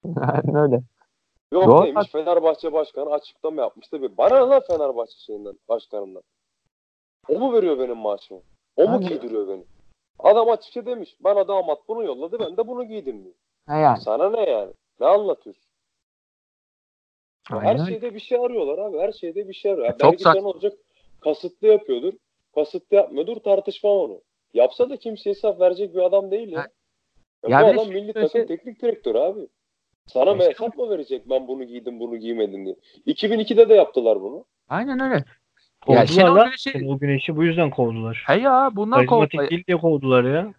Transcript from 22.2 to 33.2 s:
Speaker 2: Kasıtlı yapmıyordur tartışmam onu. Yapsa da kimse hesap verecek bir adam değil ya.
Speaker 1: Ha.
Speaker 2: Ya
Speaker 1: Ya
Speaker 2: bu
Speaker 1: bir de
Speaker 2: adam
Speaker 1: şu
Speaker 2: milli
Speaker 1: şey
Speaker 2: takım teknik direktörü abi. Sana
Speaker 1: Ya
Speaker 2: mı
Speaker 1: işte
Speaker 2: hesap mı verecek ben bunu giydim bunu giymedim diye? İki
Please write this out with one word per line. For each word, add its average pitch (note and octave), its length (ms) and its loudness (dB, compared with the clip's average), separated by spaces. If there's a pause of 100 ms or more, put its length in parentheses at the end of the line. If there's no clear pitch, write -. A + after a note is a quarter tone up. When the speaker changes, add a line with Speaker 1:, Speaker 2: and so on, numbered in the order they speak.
Speaker 2:
Kasıtlı E3+ 420 -2
yapmıyordur E3 400 0
tartışmam G3+ 600 0
onu. A#2+ 240 -4 (340)
Yapsa - 360 2
da C4+ 60 -10
kimse G#3 340 -8
hesap G3 300 -4
verecek F3+ 340 0
bir F#3 60 -2
adam F#3+ 300 0
değil G#3 220 -6
ya. D#3 80 -6
Speaker 1:
Ha. C#3 60 -10 (840)
Speaker 2:
Ya C3 100 4
Speaker 1:
Ya - 40 8
Speaker 2:
bu A3 100 8
Speaker 1:
bir B3+ 40 4
de A3 40 0
Speaker 2:
adam A3 60 -4
Speaker 1:
şu F#3+ 60 -12
Speaker 2:
milli G#3 200 -8
Speaker 1:
şey G#3+ 100 -4
Speaker 2:
takım A3+ 240 -2
teknik A#3+ 360 -12
direktörü D#3+ 360 -4
abi. F3 300 -4 (580)
Sana C#3 240 0
Speaker 1:
Ya G3+ 60 2
Speaker 2:
mı F#3 60 0
Speaker 1:
işte E3+ 100 4
Speaker 2:
hesap A3+ 240 -8
mı A#3+ 140 -4
verecek C3 400 -6
ben C3 180 -4
bunu C3 160 -8
giydim A#2+ 360 -14
bunu A#2 160 -10
giymedim A2 480 -6
diye? F#2+ 120 -10 (300)
İki F3 240 -2